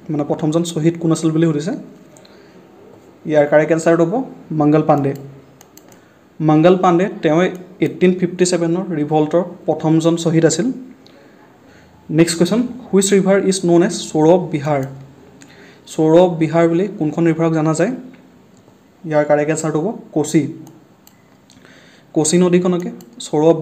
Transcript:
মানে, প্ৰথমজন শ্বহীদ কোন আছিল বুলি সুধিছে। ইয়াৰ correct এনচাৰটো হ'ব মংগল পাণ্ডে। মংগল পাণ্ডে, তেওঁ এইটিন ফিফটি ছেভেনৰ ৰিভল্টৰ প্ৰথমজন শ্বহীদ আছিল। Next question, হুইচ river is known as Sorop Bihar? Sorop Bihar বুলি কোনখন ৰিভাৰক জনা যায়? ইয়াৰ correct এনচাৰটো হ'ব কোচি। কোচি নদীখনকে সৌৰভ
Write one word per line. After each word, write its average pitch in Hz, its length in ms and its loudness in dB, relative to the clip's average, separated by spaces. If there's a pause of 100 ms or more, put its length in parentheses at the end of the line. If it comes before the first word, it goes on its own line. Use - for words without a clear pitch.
মানে, 147 140 -4
প্ৰথমজন 156 400 -2
শ্বহীদ 165 360 -2
কোন 165 120 -2
আছিল 160 200 0
বুলি 165 140 2
সুধিছে। 156 280 -2 (1500)
ইয়াৰ 151 260 2
correct 156 200 4
এনচাৰটো 165 340 2
হ'ব 170 80 -4 (380)
মংগল 151 380 2
পাণ্ডে। 139 220 2 (1300)
মংগল 156 440 4
পাণ্ডে, 180 220 2 (160)
তেওঁ 160 200 2 (440)
এইটিন 185 340 2
ফিফটি 180 260 -2
ছেভেনৰ 175 380 -2 (160)
ৰিভল্টৰ 156 440 0 (220)
প্ৰথমজন 160 520 0
শ্বহীদ 160 280 0
আছিল। 180 220 0 (1400)
Next 165 280 2
question, 202 240 2 (260)
হুইচ 196 260 2
river 190 240 4 (120)
is 190 160 0
known 170 180 4
as 214 100 -2 (180)
Sorop 165 300 4 (100)
Bihar? 147 300 -4 (1080)
Sorop 160 420 4 (120)
Bihar 160 300 0
বুলি 170 140 0 (140)
কোনখন 156 320 -4
ৰিভাৰক 160 220 0
জনা 156 200 0
যায়? 185 180 -2 (1120)
ইয়াৰ 151 260 0
correct 147 240 2
এনচাৰটো 156 280 -2
হ'ব 139 60 -4 (280)
কোচি। 151 280 0 (1700)
কোচি 160 220 0
নদীখনকে 180 520 0 (380)
সৌৰভ 160 340 2